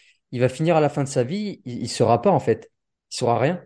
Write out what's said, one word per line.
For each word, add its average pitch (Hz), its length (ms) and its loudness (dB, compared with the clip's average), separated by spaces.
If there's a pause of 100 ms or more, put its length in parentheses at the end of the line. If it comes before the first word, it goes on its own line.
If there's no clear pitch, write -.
(320)
il 127 80 -6
va 123 100 4
finir 160 260 0
à 160 60 4
la 147 80 4
fin 143 140 -4
de 135 60 -6
sa 131 140 0
vie, 165 420 -6
il, 120 180 -8
il 117 60 -6
saura 117 320 2
pas, 202 100 4
en 156 80 4
fait. - 320 -2 (400)
Il - 60 -12
saura 117 220 0
rien. 170 260 -2